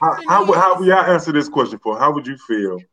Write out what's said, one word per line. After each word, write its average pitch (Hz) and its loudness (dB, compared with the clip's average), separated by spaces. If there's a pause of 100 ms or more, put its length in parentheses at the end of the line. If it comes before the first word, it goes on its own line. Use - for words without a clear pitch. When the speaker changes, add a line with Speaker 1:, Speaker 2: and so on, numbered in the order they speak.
Speaker 1:
how, - 0
Speaker 2:
question 330 -12
Speaker 1:
how, 190 4
Speaker 2:
is - 2
Speaker 1:
how, 180 2
yeah, 185 4
I 175 2
answer 165 -2
this 147 0
question 110 -2
for, 107 -4
how 143 2
would 135 -8
you 135 -12
feel 98 -6 (140)